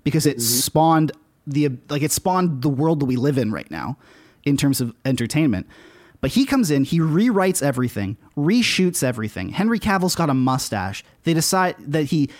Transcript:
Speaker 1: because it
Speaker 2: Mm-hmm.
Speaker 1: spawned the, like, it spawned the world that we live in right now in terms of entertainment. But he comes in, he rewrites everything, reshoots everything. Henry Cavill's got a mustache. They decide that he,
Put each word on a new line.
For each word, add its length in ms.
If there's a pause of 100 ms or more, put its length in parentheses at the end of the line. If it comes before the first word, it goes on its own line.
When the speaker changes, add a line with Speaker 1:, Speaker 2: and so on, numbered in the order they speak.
Speaker 1:
because 200
it 120
Speaker 2:
Mm-hmm. 80
Speaker 1:
spawned 680 (340)
the, 240 (180)
like, 140
it 100
spawned 500
the 60
world 320
that 60
we 100
live 220
in 120
right 200
now 260 (480)
in 120
terms 240
of 140 (100)
entertainment. 600 (540)
But 120
he 120
comes 260
in, 140
he 160
rewrites 640
everything, 540 (200)
reshoots 680
everything. 480
Henry 280
Cavill's 360
got 160
a 40
mustache. 720 (200)
They 100
decide 440
that 280
he, 220 (120)